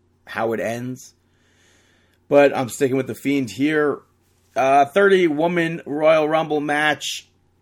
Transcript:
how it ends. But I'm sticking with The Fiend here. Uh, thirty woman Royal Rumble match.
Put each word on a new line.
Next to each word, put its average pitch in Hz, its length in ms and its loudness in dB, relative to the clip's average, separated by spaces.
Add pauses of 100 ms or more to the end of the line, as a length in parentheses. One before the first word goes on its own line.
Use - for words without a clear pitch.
(280)
how 113 240 -4
it 110 80 -4
ends. 120 560 -8 (1120)
But 143 280 4
I'm 127 140 -4
sticking 131 280 -2
with 127 100 -4
The 113 80 -10
Fiend 139 340 -4
here. 143 520 -2 (540)
Uh, 139 300 4
thirty 190 420 2
woman 165 580 -2
Royal 156 440 2
Rumble 156 320 -2
match. 147 640 -4 (340)